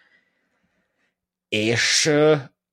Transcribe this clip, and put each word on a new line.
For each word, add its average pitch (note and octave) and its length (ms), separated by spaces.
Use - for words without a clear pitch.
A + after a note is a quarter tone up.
és, A2 580
ö, D3+ 300